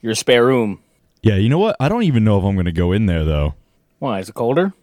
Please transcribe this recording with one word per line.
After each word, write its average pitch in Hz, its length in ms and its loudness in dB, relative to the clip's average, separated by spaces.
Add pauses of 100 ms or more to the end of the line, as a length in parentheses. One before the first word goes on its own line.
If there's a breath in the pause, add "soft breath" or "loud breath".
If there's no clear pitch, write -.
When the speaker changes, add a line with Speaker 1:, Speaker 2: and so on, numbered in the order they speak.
Speaker 1:
Your 110 140 -6
spare 120 320 2
room. 117 320 0 (460)
Speaker 2:
Yeah, 107 100 4
you 101 140 2
know 147 100 2
what? 208 220 0
I 139 80 0
don't 226 160 -2
even 127 180 2
know 104 160 2
if 92 60 -2
I'm 98 100 0
gonna 87 160 -2
go 87 220 -2
in 107 140 0
there, 85 180 0
though. 73 320 -2 (420)
Speaker 1:
Why? 110 220 -6
Is 95 80 -14
it - 80 -18
colder? 147 460 -2